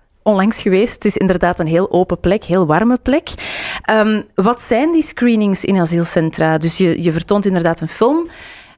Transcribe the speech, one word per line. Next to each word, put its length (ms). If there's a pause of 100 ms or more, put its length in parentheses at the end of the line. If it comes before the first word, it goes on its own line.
(240)
onlangs 380
geweest. 320
Het 120
is 120
inderdaad 420
een 80
heel 240
open 280
plek, 240
heel 220
warme 380
plek. 260 (520)
Ehm, 400 (140)
wat 260
zijn 300
die 120
screenings 600
in 140
asielcentra? 800
Dus 200
je, 260
je 80
vertoont 340
inderdaad 360
een 60
film 400 (500)